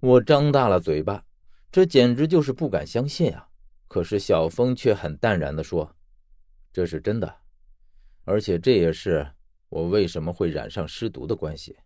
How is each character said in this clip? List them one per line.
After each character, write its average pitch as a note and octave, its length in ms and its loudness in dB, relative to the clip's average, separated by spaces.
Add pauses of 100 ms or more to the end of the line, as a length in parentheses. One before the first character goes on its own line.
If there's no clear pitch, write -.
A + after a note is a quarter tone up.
我 B2+ 200 6
张 D3 320 4
大 C3 160 4
了 F#2 100 4
嘴 D#2 240 -2
巴， G2+ 220 -4 (480)
这 F#3 120 6
简 B2 300 4
直 D3 140 0
就 E3 120 4
是 C3+ 120 -2
不 C#3+ 180 -4
敢 D2+ 160 -4
相 B2+ 220 -4
信 D3 240 -2
啊！ - 160 -16 (400)
可 F2 160 -2
是 G#2 140 -4
小 E2 300 2
峰 B2 280 -2
却 A2+ 180 2
很 D#2 220 -8
淡 G#2 220 0
然 D2 160 -4
地 D#2 100 -4
说 D#2 320 -6 (760)
：“这 F2+ 140 -2
是 E2 140 -6
真 G#2+ 180 -4
的， F2+ 180 -8 (880)
而 G2+ 160 0
且 F#2 180 -2
这 B2+ 140 2
也 E2+ 200 4
是 D#2 360 -2 (400)
我 E2 200 -6
为 G2 180 2
什 E2 160 -8
么 D#2+ 100 -6
会 E2+ 180 -2
染 D2+ 200 -8
上 F2 160 -8
尸 A2+ 220 -8
毒 C2 180 -12
的 G#2 80 -2
关 D#2 220 -8
系 - 300 -20